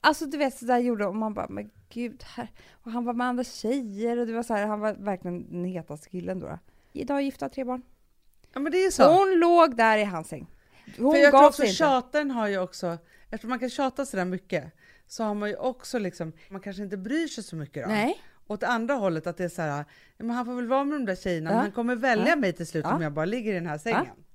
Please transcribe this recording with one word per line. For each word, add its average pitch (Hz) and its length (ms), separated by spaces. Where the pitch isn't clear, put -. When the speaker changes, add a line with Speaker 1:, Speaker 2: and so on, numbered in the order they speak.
Speaker 1:
Alltså, 311 180
du 285 120
vet, 269 200
så - 60
där 247 140
gjorde, 233 280
och 190 100
man 220 180
bara, - 140
"Men 208 220
gud, 233 380
här." - 240
Och - 200
han 240 120
var 247 100
med 247 120
andra 247 180
tjejer, 233 760
och 240 80
det 226 60
var 226 100
så 233 120
här, 208 120
han 208 140
var 214 140
verkligen 180 580
den 175 120
hetaste 165 440
killen 180 320
då. - 180
Idag 277 260
är 277 40
gifta, 277 260
tre 262 160
barn. 254 180
Speaker 2:
Ja, 262 80
men 294 120
det 349 60
är 381 120
så. 294 280
Speaker 1:
Hon 381 200
låg 339 380
där 220 220
i 214 60
hans 180 240
säng. 160 180
Hon 269 140
Speaker 2:
För 330 80
jag 285 120
Speaker 1:
gav 269 60
Speaker 2:
tror 285 100
också 285 140
Speaker 1:
sig 247 60
inte. 185 80
Speaker 2:
tjataren 285 540
har 233 180
ju 196 100
också, 175 400
eftersom 220 200
man 247 80
kan 247 120
tjata 269 360
så 214 100
där 185 80
mycket, 180 480
så - 180
har 208 100
man 208 140
ju 208 80
också 254 420
liksom, 175 340
man 190 100
kanske 196 220
inte 202 140
bryr 254 300
sig 233 180
så - 120
mycket 147 280
då. - 60
Speaker 1:
Nej. 220 300
Speaker 2:
Åt 208 160
andra 240 320
hållet, 185 320
att 175 100
det 185 80
är 175 40
så 170 140
här, 156 60
"Ja, - 80
men 233 60
han 240 160
får 247 80
väl 247 120
vara 262 180
med 285 160
de 254 60
där 190 100
tjejerna, 170 340
Speaker 1:
Ja. 196 40
Speaker 2:
men 233 80
han 208 100
kommer 240 240
välja 226 320
Speaker 1:
Ja. 330 80
Speaker 2:
mig 214 160
till 170 140
slut 156 220
Speaker 1:
Ja. 202 80
Speaker 2:
om 170 60
jag 151 100
bara 156 120
ligger 214 280
i - 20
den 175 120
här 160 80
Speaker 1:
Ja. 151 40
Speaker 2:
sängen." 190 380